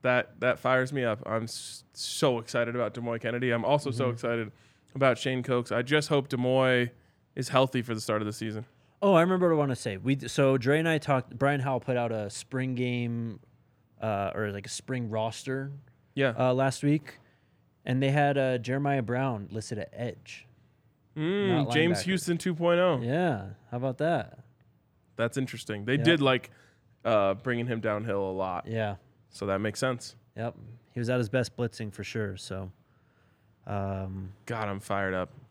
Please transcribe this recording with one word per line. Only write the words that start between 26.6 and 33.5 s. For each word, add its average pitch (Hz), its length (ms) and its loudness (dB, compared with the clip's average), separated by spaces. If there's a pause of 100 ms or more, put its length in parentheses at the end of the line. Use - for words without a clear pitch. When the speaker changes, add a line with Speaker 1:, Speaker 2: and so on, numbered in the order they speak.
Speaker 1:
uh, 101 300 4
bringing 120 320 -2
him 113 160 -2
downhill 104 480 -2
a - 20 -4
lot. 92 340 -4
Speaker 2:
Yeah. 107 300 -2 (320)
Speaker 1:
So - 160 -10
that 98 140 0
makes 104 200 -4
sense. 131 380 -4 (220)
Speaker 2:
Yep. 117 160 -6 (400)
He 123 60 -6
was 117 100 -2
at 127 80 2
his 117 100 0
best 123 260 0
blitzing 113 380 -6
for 104 100 -12
sure. 98 360 -6
So, 95 320 -10 (960)